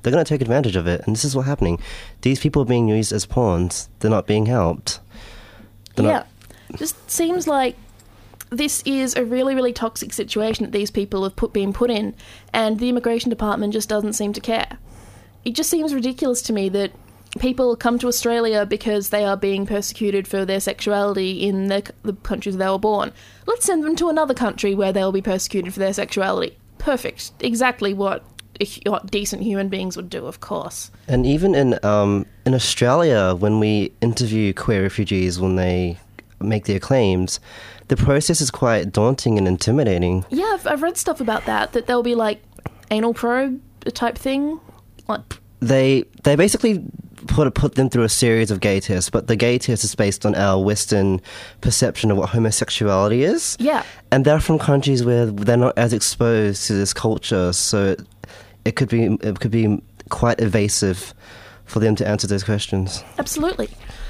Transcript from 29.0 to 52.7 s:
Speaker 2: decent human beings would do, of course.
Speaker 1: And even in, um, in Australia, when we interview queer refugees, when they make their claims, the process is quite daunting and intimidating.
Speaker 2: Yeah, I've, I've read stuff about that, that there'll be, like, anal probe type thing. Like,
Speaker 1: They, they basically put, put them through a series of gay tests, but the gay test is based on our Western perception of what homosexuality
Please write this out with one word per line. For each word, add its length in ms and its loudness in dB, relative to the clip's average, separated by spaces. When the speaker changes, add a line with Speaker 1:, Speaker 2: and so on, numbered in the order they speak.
Speaker 2:
decent 340 -4
human 260 -2
beings 260 -6
would 140 -12
do, 160 -10
of 160 -14
course. 500 -10
Speaker 1:
And 180 2
even 300 4
in, 300 4
um, 400 4
in 80 4
Australia, 800 2
when 280 2
we 400 2
interview 520 2
queer 300 0
refugees, 560 0
when 160 2
they 420 0
make 240 -2
their 140 0
claims, 600 2
the 80 0
process 460 2
is 100 -2
quite 400 2
daunting 460 2
and 100 4
intimidating. 840 2
Speaker 2:
Yeah, 160 0
I've, 120 -6
I've 140 -2
read 160 -2
stuff 240 -4
about 240 -2
that, 280 -2
that 140 -2
there'll 160 2
be, 120 0
like, 260 0
anal 240 0
probe 480 -2
type 240 -2
thing. 420 -2
Like, 140 -4
Speaker 1:
They, 440 4
they 120 4
basically 480 2
put, 260 4
put 220 0
them 140 4
through 140 2
a 60 2
series 400 2
of 120 -2
gay 180 2
tests, 300 -2
but 180 -2
the 80 2
gay 240 2
test 240 0
is 100 -4
based 320 0
on 80 2
our 260 2
Western 640 2
perception 500 0
of 80 4
what 120 0
homosexuality 920 2